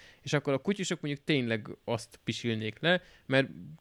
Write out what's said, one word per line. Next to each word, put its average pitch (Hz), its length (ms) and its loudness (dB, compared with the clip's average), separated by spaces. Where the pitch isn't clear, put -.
és - 120 -4
akkor 143 200 2
a 135 40 4
kutyusok 185 440 -2
mondjuk 143 240 -6
tényleg 117 420 2
azt - 400 -4
pisilnék 110 560 -2
le, 175 220 2
mert 135 240 4